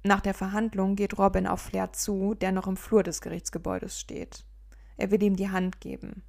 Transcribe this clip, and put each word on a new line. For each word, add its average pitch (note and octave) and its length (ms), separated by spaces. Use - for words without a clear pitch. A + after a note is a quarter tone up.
Nach G3 160
der G3 140
Verhandlung G3 640
geht G3+ 200
Robin F#3+ 300
auf F3+ 140
Flair F#3+ 320
zu, G3 400
der F#3+ 180
noch F#3 160
im F#3+ 80
Flur G3+ 280
des F3 180
Gerichtsgebäudes E3+ 800
steht. - 440
Er G3 140
will G3+ 120
ihm G3 140
die G3 120
Hand F#3 300
geben. - 480